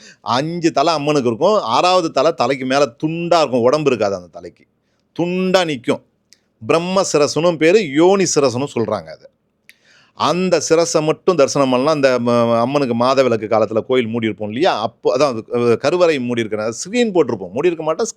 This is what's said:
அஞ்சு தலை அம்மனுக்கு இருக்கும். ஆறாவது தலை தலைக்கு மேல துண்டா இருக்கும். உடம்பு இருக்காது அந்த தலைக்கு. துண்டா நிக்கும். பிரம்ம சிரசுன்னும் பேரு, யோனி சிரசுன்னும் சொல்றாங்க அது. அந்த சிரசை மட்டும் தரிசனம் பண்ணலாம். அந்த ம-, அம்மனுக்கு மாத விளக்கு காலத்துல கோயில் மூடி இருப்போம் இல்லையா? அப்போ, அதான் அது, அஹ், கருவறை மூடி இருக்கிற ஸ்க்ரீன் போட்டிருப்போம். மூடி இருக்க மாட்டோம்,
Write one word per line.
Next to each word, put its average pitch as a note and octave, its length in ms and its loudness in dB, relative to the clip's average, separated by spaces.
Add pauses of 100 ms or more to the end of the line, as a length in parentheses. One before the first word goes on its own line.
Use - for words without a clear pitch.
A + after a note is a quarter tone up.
(220)
அஞ்சு D#3 500 -2
தலை D3+ 220 0
அம்மனுக்கு D3 340 0
இருக்கும். E3 340 0
ஆறாவது D#3+ 500 0
தலை D3 220 2
தலைக்கு C3 320 -2
மேல C3+ 200 2
துண்டா E3 520 -4
இருக்கும். B2+ 240 0
உடம்பு C#3 280 2
இருக்காது G2+ 260 -2
அந்த F2+ 120 -14
தலைக்கு. F2 380 -20 (540)
துண்டா F#3 460 0
நிக்கும். C#3 380 -4 (640)
பிரம்ம F3 340 2 (120)
சிரசுன்னும் D3+ 440 0
பேரு, E3 340 2
யோனி F3+ 320 4
சிரசுன்னும் C#3 520 0
சொல்றாங்க G#2 300 -4
அது. D2+ 240 -20 (840)
அந்த E3+ 560 0
சிரசை D#3+ 320 2
மட்டும் D#3 340 0
தரிசனம் C3+ 340 2
பண்ணலாம். C3 260 2
அந்த C3 240 2
ம-, A#2+ 400 2
அம்மனுக்கு B2+ 360 0
மாத B2+ 280 2
விளக்கு A2+ 220 0
காலத்துல G#2+ 400 0
கோயில் B2+ 220 0
மூடி A2+ 180 -4
இருப்போம் G#2 220 -6
இல்லையா? B2 340 -2
அப்போ, B2 360 -4
அதான் D3 100 2
அது, A2+ 240 -6
அஹ், A#2+ 260 2
கருவறை E3 420 2
மூடி A#2+ 200 -4
இருக்கிற G#2+ 300 -4
ஸ்க்ரீன் G#3+ 440 -2
போட்டிருப்போம். A#2 380 -2
மூடி C#3+ 160 -2
இருக்க E3 160 -2
மாட்டோம், E3 340 -2